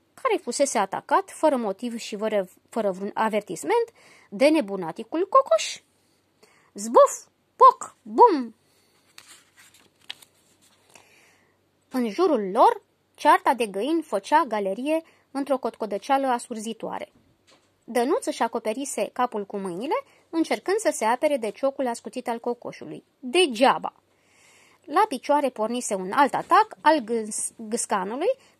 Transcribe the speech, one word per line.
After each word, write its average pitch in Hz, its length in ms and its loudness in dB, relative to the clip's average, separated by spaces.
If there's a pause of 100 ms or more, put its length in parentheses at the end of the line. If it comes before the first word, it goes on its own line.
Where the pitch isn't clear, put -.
(140)
care 440 280 -2
fusese 262 360 -2
atacat, 285 540 0
fără 302 240 2
motiv 233 420 -4
și - 180 -10
fără, 202 320 -2 (220)
fără 208 220 -2
vreun 190 220 -6
avertisment, 220 760 -2 (400)
de 247 200 4
nebunaticul 220 760 -2
Cocoș. - 540 2 (920)
Zbuf! 233 520 4 (300)
Poc! - 460 6
Bum! 254 540 4 (3250)
În 247 200 -2
jurul 226 420 0
lor, 392 300 4 (340)
cearta 311 380 4
de 233 120 -2
găini 240 360 -2
făcea 302 460 0
galerie 226 540 -2 (300)
într-o 269 260 -2
cotcodăceală 240 680 -2
asurzitoare. 220 840 -6 (720)
Dănuț 247 420 -2
își 277 180 -4
acoperise 226 680 -4
capul - 320 -4
cu 208 120 -12
mâinile, 202 460 -6 (260)
încercând 330 480 -2
să 349 160 0
se - 120 -4
apere 277 320 2
de 220 120 -4
ciocul 269 380 -4
ascuțit 233 400 -8
al 233 120 -6
Cocoșului. - 640 -10 (160)
Degeaba! 247 760 2 (880)
La 349 240 2
picioare 285 420 0
pornise 233 440 -6
un 185 180 -6
alt 262 220 2
atac 359 340 2 (140)
al 311 180 4
gâs-, 220 560 -6
gâscanului, 226 840 -4 (220)